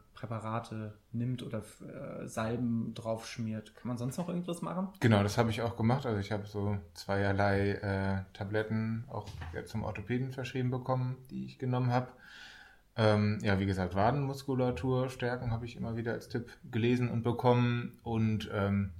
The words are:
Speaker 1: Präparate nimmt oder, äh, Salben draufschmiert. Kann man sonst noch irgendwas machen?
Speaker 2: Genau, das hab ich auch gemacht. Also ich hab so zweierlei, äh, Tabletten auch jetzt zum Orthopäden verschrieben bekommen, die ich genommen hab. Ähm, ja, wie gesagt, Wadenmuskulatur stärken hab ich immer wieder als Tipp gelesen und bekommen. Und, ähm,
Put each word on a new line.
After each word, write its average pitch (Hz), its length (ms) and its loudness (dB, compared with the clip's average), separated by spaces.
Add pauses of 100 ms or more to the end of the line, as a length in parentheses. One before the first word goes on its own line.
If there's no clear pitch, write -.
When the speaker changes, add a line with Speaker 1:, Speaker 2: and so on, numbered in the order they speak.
(120)
Speaker 1:
Präparate 110 840 -6 (140)
nimmt 123 320 -2
oder, 113 160 -6
äh, - 680 -12
Salben 117 680 -2
draufschmiert. 113 800 -6
Kann - 140 -10
man 123 80 -4
sonst 123 200 -4
noch 170 120 -4
irgendwas 175 340 -4
machen? 175 240 -4 (120)
Speaker 2:
Genau, 110 220 8
das 101 160 2
hab 117 120 4
ich 107 120 -2
auch 117 140 -2
gemacht. 120 320 2
Also 107 120 0
ich 101 120 -4
hab 101 160 -4
so 104 300 -2 (180)
zweierlei, 98 760 2
äh, 98 520 0 (100)
Tabletten 110 760 0
auch 107 180 -8 (260)
jetzt - 180 -8
zum 110 120 -2
Orthopäden 123 480 -2
verschrieben 127 400 -2
bekommen, 127 460 -2 (120)
die 131 160 -8
ich - 140 -14
genommen 127 320 2
hab. 123 260 0 (800)
Ähm, 104 480 4
ja, 101 160 4
wie 98 80 4
gesagt, 92 280 2
Wadenmuskulatur 131 1120 2
stärken 123 420 -2
hab 117 120 -2
ich 117 120 -10
immer 117 220 -4
wieder 117 160 -2
als - 160 -6
Tipp 120 200 -4 (220)
gelesen 120 380 4
und 117 140 0
bekommen. 120 800 2
Und, 110 500 0
ähm, 101 460 2